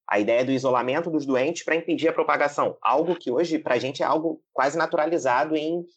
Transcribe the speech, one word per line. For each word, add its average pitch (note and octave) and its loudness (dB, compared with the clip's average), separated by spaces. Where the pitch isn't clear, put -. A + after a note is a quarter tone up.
A G#2 0
ideia A#2 2
do C3+ 0
isolamento C3 0
dos D3+ -2
doentes C#3 0
pra F#3 0
impedir D#3 0
a - 2
propagação, C#3+ 0
algo E3 2
que - -8
hoje, D#3 0
pra B2+ 0
gente, C3 -4
é D3 0
algo D#3+ -2
quase C#3 0
naturalizado D#3 0
em E3 -4